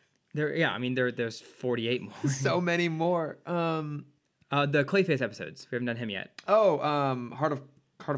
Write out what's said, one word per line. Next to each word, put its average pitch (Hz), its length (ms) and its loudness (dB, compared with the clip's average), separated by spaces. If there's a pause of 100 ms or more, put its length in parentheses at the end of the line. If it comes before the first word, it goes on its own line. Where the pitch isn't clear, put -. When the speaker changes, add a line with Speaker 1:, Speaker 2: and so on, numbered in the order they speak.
(340)
Speaker 1:
There, 147 200 -2
yeah, 156 160 2
I 95 80 -4
mean, 127 160 -2
there, 127 180 2
there's 113 280 -4
forty-eight 120 640 -2
more. - 160 -10
Speaker 2:
<laughs> 147 100 0
So 139 320 2
many 170 280 2
more. 165 580 0
Um, 160 600 -2 (440)
Speaker 1:
Uh, 143 140 2
the 143 200 4
Clayface 180 380 2
episodes. 95 480 -8
We 127 60 -4
haven't 123 100 -2
done 117 100 -2
him 120 140 -6
yet. - 360 -10
Speaker 2:
Oh, 196 340 6
um, 135 520 0
Heart 147 200 -2
of, 135 100 -6 (380)
Heart 147 180 -4